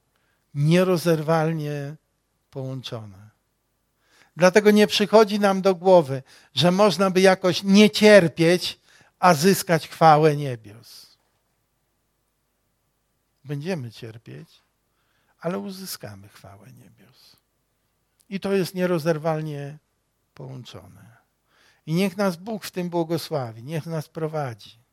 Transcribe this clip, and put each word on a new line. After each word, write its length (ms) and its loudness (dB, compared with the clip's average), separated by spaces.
nierozerwalnie 1400 -2
połączone. 800 -14
Dlatego 340 4
nie 160 4
przychodzi 540 2
nam 220 0
do 120 2
głowy, 480 2
że 160 2
można 400 2
by 100 0
jakoś 420 2
nie 280 6
cierpieć, 920 4
a 160 4
zyskać 540 0
chwałę 480 4
niebios. 800 -14
Będziemy 460 -10
cierpieć, 580 -20
ale 180 -8
uzyskamy 720 -16
chwałę 440 -20
niebios. 640 -20
I 120 -10
to 120 -6
jest 220 -4
nierozerwalnie 1040 -4
połączone. 800 -20
I 80 -6
niech 220 -2
nas 200 -2
Bóg 280 -12
w 60 -14
tym 200 -8
błogosławi, 720 -6
niech 240 -10
nas 220 -8
prowadzi. 720 -10